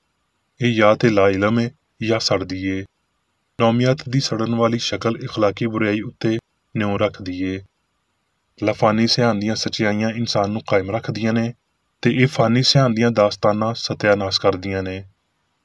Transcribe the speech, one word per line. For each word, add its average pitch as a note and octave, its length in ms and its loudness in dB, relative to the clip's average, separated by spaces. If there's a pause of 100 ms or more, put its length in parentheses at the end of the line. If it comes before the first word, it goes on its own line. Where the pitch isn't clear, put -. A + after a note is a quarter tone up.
(600)
ਇਹ A#2+ 140 0
ਜਾਂ G#2+ 200 6
ਤੇ A#2+ 140 2
ਲਾ G2+ 200 4
ਇਲਮ G#2 300 2
ਹੈ A#2 120 -2 (300)
ਜਾਂ A2 180 0
ਸੜਦੀ F#2+ 520 -4
ਹੈ। F#2+ 120 -6 (800)
ਨੌਮੀਅਤ B2 480 2
ਦੀ C3+ 100 0
ਸੜਨ A#2 360 -2
ਵਾਲੀ A#2 240 2
ਸ਼ਕਲ A2 440 -4
ਇਖਲਾਕੀ A2 420 -2
ਬੁਰਾਈ G#2+ 360 -2
ਉੱਤੇ A2+ 380 -4 (380)
ਨਿਉਂ G2+ 220 -2
ਰੱਖਦੀ F#2 560 -4
ਹੈ। F#2+ 100 -12 (1000)
ਲਾਫਾਨੀ A2 440 2
ਸਿਆਣ A#2 280 0
ਦੀਆਂ G#2+ 200 -4
ਸੱਚਾਈਆਂ G#2+ 540 -2
ਇਨਸਾਨ G#2+ 420 -2
ਨੂੰ A2 160 -6
ਕਾਇਮ F#2+ 240 0
ਰੱਖਦੀਆਂ A2 420 -4
ਨੇ A#2 200 -2 (480)
ਤੇ A#2+ 100 2
ਇਹ B2+ 160 4
ਫਾਨੀ A#2+ 360 2
ਸਿਆਣ C3+ 260 4
ਦੀਆਂ A#2 220 2
ਦਾਸਤਾਨਾਂ G#2+ 600 0
ਸਤਿਆਨਾਸ਼ G2+ 680 0
ਕਰਦੀਆਂ F#2+ 420 -2
ਨੇ, F#2+ 220 -8 (600)